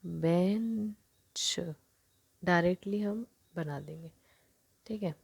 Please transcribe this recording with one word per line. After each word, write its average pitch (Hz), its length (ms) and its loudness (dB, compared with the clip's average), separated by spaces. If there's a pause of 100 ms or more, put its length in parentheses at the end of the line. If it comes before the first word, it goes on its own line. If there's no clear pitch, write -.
बेंच 196 1500 0 (840)
डायरेक्टली 180 580 4
हम 208 260 -2 (280)
बना 151 260 -6
देंगे, 160 300 -12 (760)
ठीक 214 160 -6
है। 170 220 -2